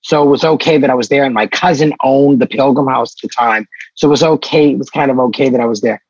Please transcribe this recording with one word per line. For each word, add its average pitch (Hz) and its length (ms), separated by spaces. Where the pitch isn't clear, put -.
So 147 200
it 143 80
was 143 140
okay 160 340
that 135 120
I 127 40
was 120 140
there, 143 160
and 131 100
my 110 120
cousin 156 460
owned 139 380
the 123 60
Pilgrim 139 400
House 127 280
at - 80
the - 120
time. 110 320
So - 120
it 143 40
was 147 120
okay. 156 480
It 123 80
was 127 120
kind 139 200
of 127 80
okay 127 300
that 123 120
I 120 40
was 113 160
there. 113 300